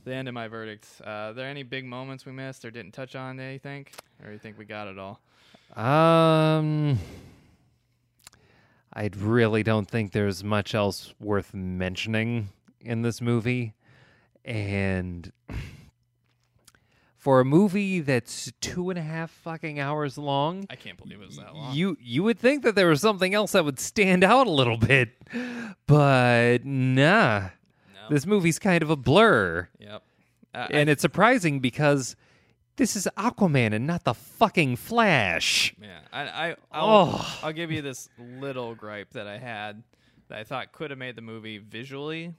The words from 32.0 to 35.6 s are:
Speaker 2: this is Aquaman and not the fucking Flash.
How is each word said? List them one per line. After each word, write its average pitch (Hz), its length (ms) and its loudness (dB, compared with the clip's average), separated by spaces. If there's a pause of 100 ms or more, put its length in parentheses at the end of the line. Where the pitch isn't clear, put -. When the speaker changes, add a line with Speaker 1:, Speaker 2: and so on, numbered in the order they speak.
Speaker 2:
this 254 200 0
is 185 120 -4 (100)
Aquaman 143 560 2
and 117 140 -2
not 175 160 -4
the 127 100 -2
fucking 156 640 0
Flash. 139 1040 0